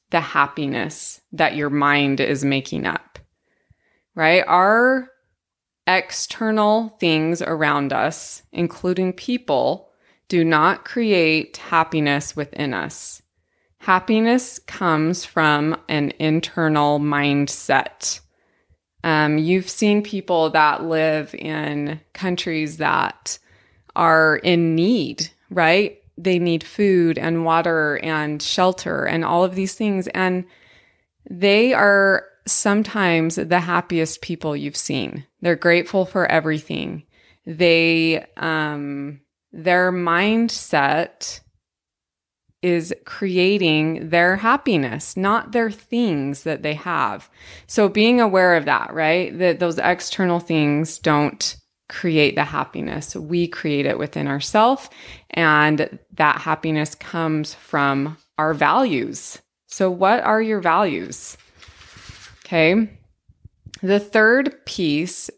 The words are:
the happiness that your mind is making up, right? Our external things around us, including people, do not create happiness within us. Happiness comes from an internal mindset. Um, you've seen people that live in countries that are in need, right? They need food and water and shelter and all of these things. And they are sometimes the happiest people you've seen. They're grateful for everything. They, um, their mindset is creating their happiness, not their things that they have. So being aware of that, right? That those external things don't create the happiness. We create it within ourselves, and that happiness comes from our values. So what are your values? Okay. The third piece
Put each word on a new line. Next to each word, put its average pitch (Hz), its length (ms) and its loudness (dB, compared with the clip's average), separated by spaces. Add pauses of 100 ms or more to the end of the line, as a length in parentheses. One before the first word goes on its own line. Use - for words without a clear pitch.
(100)
the 170 100 0
happiness 143 1000 -4 (120)
that 160 240 0
your 147 140 -2
mind 143 500 2
is 139 240 -2
making 139 420 -4
up, - 320 -8 (960)
right? 165 320 4
Our 240 640 2 (760)
external 214 1120 0
things 160 400 2
around 147 520 -2
us, - 500 -4 (100)
including 180 600 -2
people, 160 800 -2 (380)
do 170 160 2
not 165 400 2
create 175 720 0
happiness 151 800 -2
within 139 400 -6
us. - 480 -8 (560)
Happiness 220 800 0
comes 165 640 -2
from 156 640 0
an 147 300 0
internal 156 800 0
mindset. 143 1200 -2 (840)
Um, 151 340 2
you've 180 320 0
seen 208 320 2
people 180 480 0
that 151 320 2
live 156 520 0
in 151 680 -6 (120)
countries 160 640 -4
that - 600 -2 (560)
are 160 420 4
in 170 380 2
need, 170 560 0 (180)
right? 180 500 2 (200)
They 175 220 0
need 170 240 0
food 180 540 2
and 165 260 -2
water 160 580 0
and 151 400 -4
shelter 180 640 -2
and 165 200 -2
all 170 200 2
of 185 100 -2
these 190 220 -4
things. 196 320 -2
And 180 380 -2 (840)
they 202 420 2
are 196 540 2 (220)
sometimes 185 880 0
the 165 240 0
happiest 175 640 -2
people 160 340 -6
you've 143 200 -8
seen. 135 480 -6 (160)
They're 175 140 0
grateful 175 520 2
for 185 200 -2
everything. 156 800 -4 (400)
They, 165 840 2 (100)
um, 147 840 -6 (320)
their 180 400 2
mindset 175 1500 0 (1200)
is 175 320 -2 (100)
creating 180 1040 0
their 175 280 4
happiness, 196 800 -2
not 202 360 -2
their 226 180 0
things 170 720 -4
that 160 200 -4
they 151 120 -4
have. 143 560 -4 (360)
So 208 220 2
being 220 320 4
aware 185 360 4
of 147 80 0
that, 143 280 0
right? 160 460 0
That 175 220 0
those 170 180 -2
external 175 640 0
things 156 580 0
don't - 580 -2 (320)
create 160 460 0
the 143 100 0
happiness. 147 720 -8
We 170 340 -4
create 143 380 -4
it 139 120 -2
within 147 300 -6
ourselves, 214 600 0 (420)
and 151 680 2 (160)
that 156 240 2
happiness 156 560 -4
comes 156 600 -6
from 143 640 -2 (220)
our 156 160 0
values. 151 840 0 (260)
So 190 240 -2
what 190 320 2
are 220 200 2
your 220 180 -2
values? 165 760 0 (1080)
Okay. 180 460 2 (920)
The 196 180 2
third 226 640 2
piece 165 720 -4